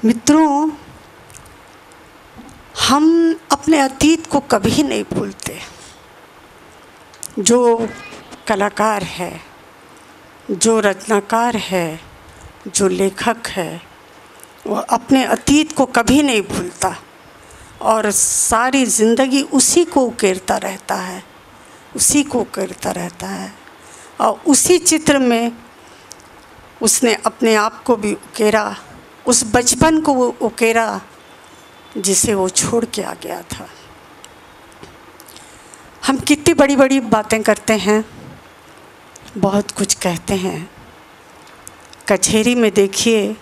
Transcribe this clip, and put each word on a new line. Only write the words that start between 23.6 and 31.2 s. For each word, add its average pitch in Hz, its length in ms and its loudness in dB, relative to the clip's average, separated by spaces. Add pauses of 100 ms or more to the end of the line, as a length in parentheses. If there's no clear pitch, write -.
और - 280 2
उसी 339 300 4
चित्र 311 420 2
में 233 320 0 (1300)
उसने 233 320 2
अपने 226 420 0
आप 214 280 -2
को 247 120 2
भी 208 180 -4
उकेरा, 214 640 -2 (500)
उस 247 180 2 (120)
बचपन 311 460 2
को 302 120 0
वो 247 280 0
उकेरा 226 600 -2 (960)